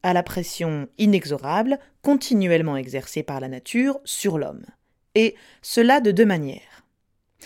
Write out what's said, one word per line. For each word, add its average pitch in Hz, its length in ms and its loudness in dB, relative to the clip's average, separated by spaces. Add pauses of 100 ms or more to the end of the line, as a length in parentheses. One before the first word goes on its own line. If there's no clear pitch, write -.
à 180 120 0
la 180 100 2
pression 160 640 -6 (100)
inexorable 196 800 0 (220)
continuellement 190 760 2
exercée 135 460 -8
par 139 160 -10
la 131 80 -10
nature 247 560 -4
sur - 340 -4
l'homme, 76 280 -8 (500)
et 220 200 2 (260)
cela 240 380 4
de 220 120 2
deux 202 140 4
manières. 156 600 -4 (600)